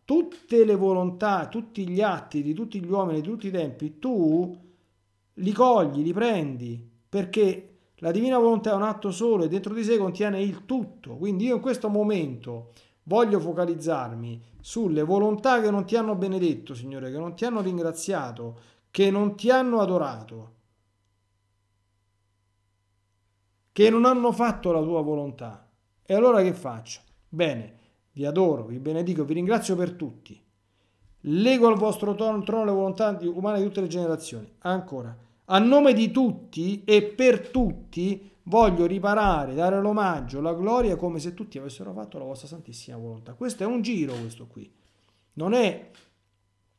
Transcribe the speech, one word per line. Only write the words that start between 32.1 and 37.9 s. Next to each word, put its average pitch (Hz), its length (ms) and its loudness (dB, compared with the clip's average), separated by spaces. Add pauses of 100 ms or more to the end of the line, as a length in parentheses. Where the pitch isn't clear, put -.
ton-, 214 300 -2
trono 220 200 -2
le 202 80 0
volontà 190 400 0
di-, 175 140 -6
umane 185 320 -2
di 190 60 2
tutte 202 160 -4
le 185 80 -2
generazioni. 160 680 -6
Ancora, 147 580 -6 (340)
a 190 80 6
nome 262 360 8
di 220 160 2
tutti 202 720 -2
e 214 180 6
per 240 460 2
tutti 190 800 -2 (140)